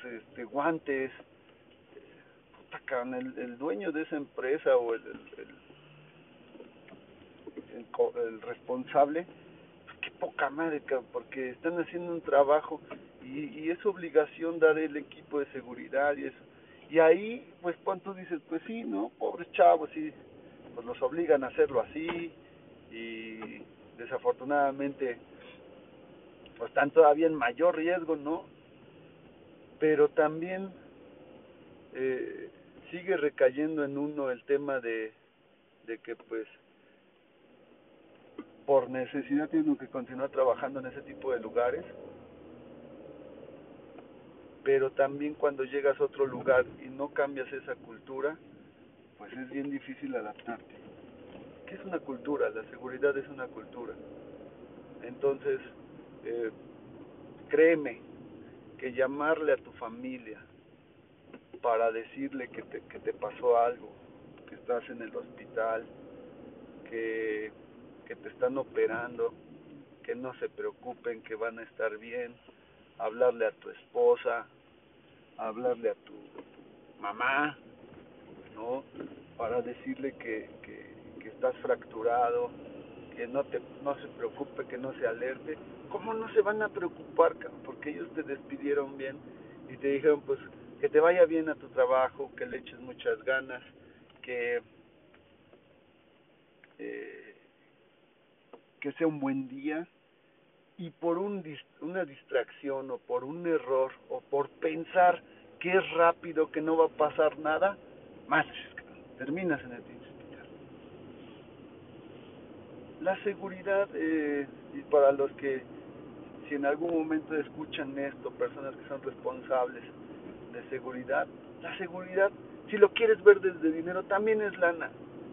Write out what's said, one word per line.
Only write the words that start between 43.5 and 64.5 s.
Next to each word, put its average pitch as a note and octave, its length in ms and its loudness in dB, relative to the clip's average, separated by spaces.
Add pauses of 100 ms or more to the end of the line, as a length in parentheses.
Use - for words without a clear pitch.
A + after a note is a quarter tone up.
pero C3+ 260 6
también C#3+ 440 0
cuando C#3 300 0
llegas C3+ 340 2
a D3 60 4
otro C#3 220 0
lugar B2+ 400 4 (180)
y C3 40 -12
no C#3 200 -8
cambias C#3 440 -2
esa C3+ 240 -8
cultura, C3+ 600 -8 (800)
pues - 160 -18
es B2+ 160 -12
bien C#3 220 -6
difícil C3+ 440 -8
adaptarte. A2 600 -8 (920)
¿Qué - 80 -14
es - 100 -14
una F3 160 -4
cultura? B2+ 500 -2
La G#2+ 140 -8
seguridad B2+ 520 -2
es C#3 120 -6
una C3+ 180 -10
cultura. A#2 480 -14 (1080)
Entonces, C3+ 580 -2 (640)
eh, A2+ 260 -4 (960)
créeme D3+ 540 6 (720)
que B2+ 160 -6
llamarle D3 600 2
a B2+ 40 6
tu - 160 -8
familia A#2+ 640 -10 (1200)
para A2+ 280 4
decirle B2+ 580 -6
que A2+ 140 -12
te, - 200 -12
que - 160 -16
te A2 160 -4
pasó A#2 420 2
algo, A#2+ 340 2 (560)
que - 80 -18